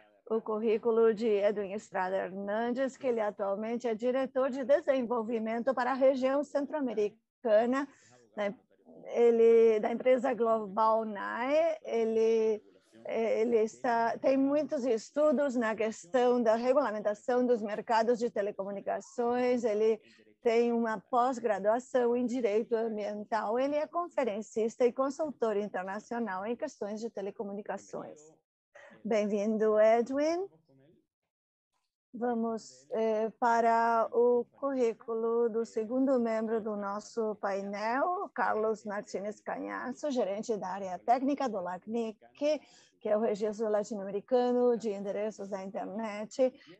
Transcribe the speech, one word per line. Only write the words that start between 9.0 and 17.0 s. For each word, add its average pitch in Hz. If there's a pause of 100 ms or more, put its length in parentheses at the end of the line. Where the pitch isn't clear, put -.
Ele, 226
da 233
empresa 254
Global 220
nine, 233
ele, 220 (460)
eh, 214
ele 233
está, 233
tem 269
muitos 277
estudos 269
na 226
questão 240
da 220
regulamentação 240